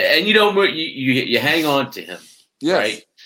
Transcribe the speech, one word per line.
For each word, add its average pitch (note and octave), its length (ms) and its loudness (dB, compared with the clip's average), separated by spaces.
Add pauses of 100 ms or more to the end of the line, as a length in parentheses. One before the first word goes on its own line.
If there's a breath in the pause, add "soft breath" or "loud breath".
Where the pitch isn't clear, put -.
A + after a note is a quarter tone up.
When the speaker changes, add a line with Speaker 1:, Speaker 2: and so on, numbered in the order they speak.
Speaker 1:
A-, D3 140 2
and F#3 80 0
you G#3+ 60 4
don't, G#3 200 4 (200)
you, D3 100 -6
you, C3 300 -2 (100)
you A2+ 160 0
hang D#3 260 0
on C#3 260 0
to F#2 100 -12
him, E2+ 180 -16 (400)
Speaker 2:
Yes. E3 180 0
Speaker 1:
right? - 280 -4 (200 loud breath)